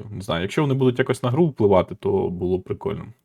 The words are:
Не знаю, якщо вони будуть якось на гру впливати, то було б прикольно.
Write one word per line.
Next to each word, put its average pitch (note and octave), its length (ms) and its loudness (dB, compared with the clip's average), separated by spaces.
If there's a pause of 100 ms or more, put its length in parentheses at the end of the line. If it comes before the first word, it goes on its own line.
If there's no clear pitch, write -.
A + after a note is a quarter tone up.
(120)
Не F#2 100 -10
знаю, E2+ 200 -2
якщо G2 200 0
вони C#3 120 2
будуть B2+ 260 2
якось - 240 -2
на B2 60 0
гру D3+ 160 2
впливати, G2+ 500 2
то G2 340 -2
було F2+ 280 -2
б F#2 60 -10
прикольно. - 420 -8 (200)